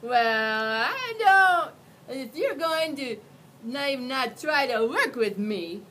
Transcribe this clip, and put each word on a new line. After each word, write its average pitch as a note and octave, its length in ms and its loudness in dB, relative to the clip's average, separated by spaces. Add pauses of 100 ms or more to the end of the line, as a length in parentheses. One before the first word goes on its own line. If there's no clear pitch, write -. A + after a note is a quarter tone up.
Well, A3 840 2
I B4 260 -4 (920)
don't, B3+ 100 -10
if C4 200 -10
you're A#4+ 180 -2
going D#4+ 400 -2
to B3+ 220 -6 (460)
not, C#4 260 -4
even C4 180 -4
not C4 300 -4
try D4+ 300 0
to A3+ 200 0
work F#4+ 300 -2
with G#3 200 -2
me G3 540 -4